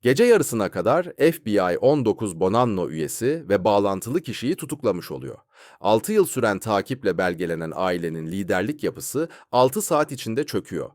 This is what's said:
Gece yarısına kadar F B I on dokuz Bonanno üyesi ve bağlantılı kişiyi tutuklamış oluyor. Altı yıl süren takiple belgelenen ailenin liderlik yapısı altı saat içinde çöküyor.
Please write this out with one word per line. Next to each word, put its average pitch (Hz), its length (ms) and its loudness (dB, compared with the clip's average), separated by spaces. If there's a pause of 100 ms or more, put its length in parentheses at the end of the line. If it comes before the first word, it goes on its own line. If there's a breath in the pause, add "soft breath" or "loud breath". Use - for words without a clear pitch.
Gece 135 220 4
yarısına 139 480 4
kadar 113 460 0
F 160 280 2
B 110 60 -2
I 90 260 2
on 139 280 2
dokuz 98 340 -2
Bonanno 95 500 2
üyesi 113 600 -4
ve 98 140 2
bağlantılı 101 580 0
kişiyi 120 340 -6
tutuklamış 110 560 -4
oluyor. 65 260 -12 (420 loud breath)
Altı 110 340 2
yıl 202 120 6
süren 110 340 0
takiple 101 580 -2
belgelenen 85 580 -2
ailenin 85 520 -2
liderlik 98 560 -4
yapısı 143 460 -6 (220 loud breath)
altı 131 300 2
saat 151 300 0
içinde 120 340 -6
çöküyor. 87 500 -6